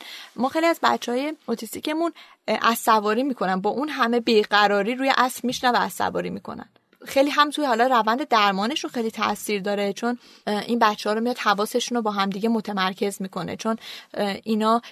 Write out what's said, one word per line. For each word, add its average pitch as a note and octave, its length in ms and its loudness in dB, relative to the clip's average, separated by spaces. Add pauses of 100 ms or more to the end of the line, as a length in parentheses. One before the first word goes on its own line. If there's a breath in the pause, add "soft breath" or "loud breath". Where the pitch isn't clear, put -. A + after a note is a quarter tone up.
(360 loud breath)
ما B3+ 140 0
خیلی D#4+ 160 0
از E4+ 180 2
بچه‌های B3 500 0 (120)
اوتیستیکمون، D4+ 680 -4 (360 loud breath)
اه، G#3+ 140 0
از A3+ 160 2
سواری A3 460 2
می‌کنن، F#3+ 380 -2
با G#3 80 0
اون D4 200 -4
همه A#3+ 300 0
بیقراری G#3 760 4
روی C4 220 0
اسب B3+ 280 0
می‌شنن B3+ 260 0
و A3 60 4
از F#3+ 160 0
سواری F3+ 360 -2
می‌کنن. - 400 -12 (360)
خیلی C#4+ 240 2
هم D4 200 4
توی D4 160 -4
حالا A#3+ 220 4
روند B3 400 2
درمانشون G#3+ 640 2
خیلی A3+ 200 -2
تأثیر G#3 500 -2
داره، G3+ 320 -2
چون، A#3+ 240 -4 (300 loud breath)
اه، G#3 180 -2
این A#3 140 0
بچه‌ها G#3+ 360 2
رو A3+ 60 -2
میاد B3 160 -2
حواسشون A3 580 0
رو A#3+ 60 0
با G#3+ 100 -2
هم G3 180 0
دیگه G3+ 200 -2
متمرکز G3+ 720 -2
می‌کنه، F#3 340 -6
چون، A3+ 220 -2 (360 loud breath)
اه، G3+ 300 -2
اینا A3 380 2 (100)